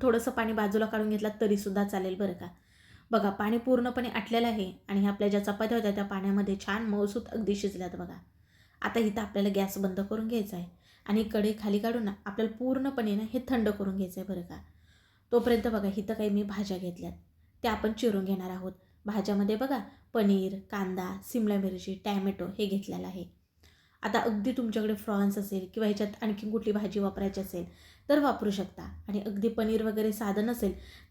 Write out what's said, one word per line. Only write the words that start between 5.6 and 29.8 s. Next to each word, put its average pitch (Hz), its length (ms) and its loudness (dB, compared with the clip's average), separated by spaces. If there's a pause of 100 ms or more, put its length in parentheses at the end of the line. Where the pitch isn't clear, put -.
होत्या 214 120 2
त्या 202 140 -2
पाण्यामध्ये 196 520 0 (100)
छान 208 160 0
मऊसूत 208 400 0 (100)
अगदी 208 220 0
शिजल्यात 185 420 -4
बघा. 180 180 -10 (680)
आता 208 160 0
इथं 220 220 2
आपल्याला 202 360 2
गॅस 196 220 0
बंद 190 220 0
करून 220 280 -4
घ्यायचा 214 280 -2
आहे 175 100 -8 (400)
आणि 208 160 4
कढई 208 380 2
खाली 208 180 2
काढून 233 260 0
ना 202 80 0 (140)
आपल्याला 220 300 -2
पूर्णपणे 254 580 0
ना 214 80 0 (100)
हे 247 160 -2
थंड 226 200 2
करून 196 280 -2
घ्यायचं 190 240 -4
आहे 190 80 -8
बरं 180 120 -4
का. 170 200 -12 (720)
तोपर्यंत 240 340 4
बघा 202 300 0
इथं 214 180 -2
काही 208 160 0
मी 202 120 2
भाज्या 202 360 -4
घेतल्यात, 175 340 -8 (500)
त्या 233 100 2
आपण 220 200 0
चिरून 202 320 2
घेणार 185 260 -2
आहोत. 185 220 -8 (340)
भाज्यामध्ये 202 500 2
बघा 269 220 0 (340)
पनीर, 196 420 4 (160)
कांदा, 190 540 -4
सिमला 208 320 2
मिरची, 190 480 -4
टॅमॅटो 196 400 -2 (140)
हे 214 80 2
घेतलेलं 185 400 -4
आहे. 180 180 -8 (760)
आता 214 160 2
अगदी 214 340 0
तुमच्याकडे 220 400 0
प्रॉन्स 202 460 2
असेल 196 360 -4
किंवा 220 120 0
ह्याच्यात 208 360 0
आणखी 214 280 -2
कुठली 214 220 0
भाजी 208 280 0
वापरायची 190 400 -2
असेल 180 240 -6 (440)
तर 294 100 6
वापरू 233 320 2
शकता. 196 320 -4 (260)
आणि 202 120 -2
अगदी 202 280 -2
पनीर 220 340 2